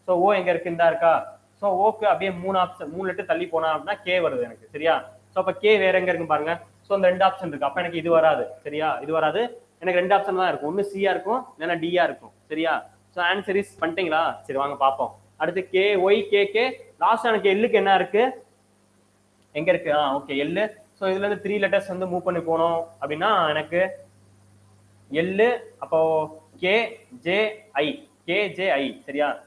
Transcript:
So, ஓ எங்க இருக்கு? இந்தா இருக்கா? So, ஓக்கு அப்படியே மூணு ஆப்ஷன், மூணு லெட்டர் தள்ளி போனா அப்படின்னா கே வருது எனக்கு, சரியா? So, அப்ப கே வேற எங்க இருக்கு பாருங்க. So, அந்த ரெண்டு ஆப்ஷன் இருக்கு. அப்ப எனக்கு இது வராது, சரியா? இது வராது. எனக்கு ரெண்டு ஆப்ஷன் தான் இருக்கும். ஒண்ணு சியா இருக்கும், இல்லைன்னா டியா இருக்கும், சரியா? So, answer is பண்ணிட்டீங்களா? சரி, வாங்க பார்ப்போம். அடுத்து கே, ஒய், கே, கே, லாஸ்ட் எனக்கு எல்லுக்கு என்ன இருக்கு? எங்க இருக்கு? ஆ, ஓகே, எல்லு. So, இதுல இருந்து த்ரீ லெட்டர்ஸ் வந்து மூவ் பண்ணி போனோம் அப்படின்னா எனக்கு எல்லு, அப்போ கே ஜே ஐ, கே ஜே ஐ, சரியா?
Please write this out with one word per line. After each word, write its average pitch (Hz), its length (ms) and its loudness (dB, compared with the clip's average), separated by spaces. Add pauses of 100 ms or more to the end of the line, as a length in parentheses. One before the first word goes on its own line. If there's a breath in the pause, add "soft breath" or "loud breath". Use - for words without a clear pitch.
So, 180 140 0
ஓ 190 180 4
எங்க 180 180 0
இருக்கு? 170 220 -2
இந்தா 170 140 2
இருக்கா? 165 260 4 (440)
So, 202 120 -2 (100)
ஓக்கு 214 280 2
அப்படியே 190 280 0
மூணு 185 240 -2
ஆப்ஷன், 175 320 -4
மூணு 185 160 -6
லெட்டர் 180 240 -6
தள்ளி 165 160 -2
போனா 160 240 0
அப்படின்னா 185 320 -4
கே 180 160 0
வருது 135 240 0
எனக்கு, 113 280 -12
சரியா? 156 240 0 (340)
So, - 100 -6
அப்ப 185 140 -2
கே 214 240 4
வேற 190 200 2
எங்க 180 160 2
இருக்கு 165 200 -2
பாருங்க. 151 220 -2 (260)
So, - 140 -8
அந்த 190 120 4
ரெண்டு 185 180 4
ஆப்ஷன் 185 260 -2
இருக்கு. 139 180 -4
அப்ப 180 120 -4
எனக்கு 170 220 -4
இது 170 80 0
வராது, 160 340 4 (160)
சரியா? 151 300 -4 (100)
இது 147 120 -6
வராது. 160 280 0 (380)
எனக்கு 180 220 0
ரெண்டு 190 140 2
ஆப்ஷன் 190 260 0
தான் 175 100 2
இருக்கும். 147 200 -4
ஒண்ணு 196 180 -2
சியா 196 200 0
இருக்கும், 208 400 -2
இல்லைன்னா 170 300 -6
டியா 170 240 0
இருக்கும், 135 300 -4 (140)
சரியா? 156 280 -2 (340)
So, 180 140 -8
answer 190 320 -2
is 196 140 -2 (100)
பண்ணிட்டீங்களா? 165 420 -2 (200)
சரி, 135 160 -8
வாங்க 139 180 -2
பார்ப்போம். 135 360 0 (260)
அடுத்து 170 320 -2
கே, 185 160 2 (100)
ஒய், 196 240 4 (100)
கே, 202 160 4
கே, 214 200 0 (360)
லாஸ்ட் 233 300 2
எனக்கு 202 220 2
எல்லுக்கு 214 280 4
என்ன 196 180 4
இருக்கு? 208 240 2 (1300)
எங்க 160 180 -2
இருக்கு? 170 240 -2
ஆ, 151 40 4 (160)
ஓகே, 143 180 -6 (100)
எல்லு. 175 180 -2 (340)
So, 196 140 -6
இதுல 196 140 -2
இருந்து 202 200 -2
த்ரீ 202 180 -2
லெட்டர்ஸ் 190 300 0
வந்து 180 180 -4
மூவ் 180 160 -4
பண்ணி 175 220 0
போனோம் 165 300 2 (220)
அப்படின்னா 151 300 -2 (220)
எனக்கு 160 280 -2 (1300)
எல்லு, 190 380 2 (340)
அப்போ 160 160 0 (640)
கே 185 120 2 (500)
ஜே 185 140 0 (440)
ஐ, 151 40 0 (400)
கே 180 120 0 (180)
ஜே 185 120 -2 (140)
ஐ, 135 40 -4 (200)
சரியா? 143 220 -2 (180)